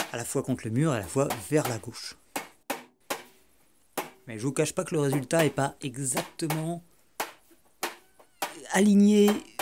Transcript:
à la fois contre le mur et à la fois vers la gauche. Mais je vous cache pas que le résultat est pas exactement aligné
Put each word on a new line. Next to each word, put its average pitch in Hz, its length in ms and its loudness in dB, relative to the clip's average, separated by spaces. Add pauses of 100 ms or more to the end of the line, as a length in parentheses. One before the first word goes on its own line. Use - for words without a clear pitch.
(120)
à 127 60 -6
la 117 80 -6
fois 131 180 -2
contre 123 220 -4
le 107 60 -6
mur 143 220 2
et 117 40 0
à - 20 -2
la 92 80 -6
fois 135 220 0 (200)
vers 147 200 2
la 117 80 -4
gauche. - 400 -14 (2000)
Mais 113 100 -10
je 107 80 -4
vous 143 60 -2
cache 156 220 0
pas 185 100 -2
que 175 100 -8
le 160 60 0
résultat 143 460 2
est 139 40 2
pas 139 320 -2
exactement 160 1000 -4 (1900)
aligné 208 600 6 (300)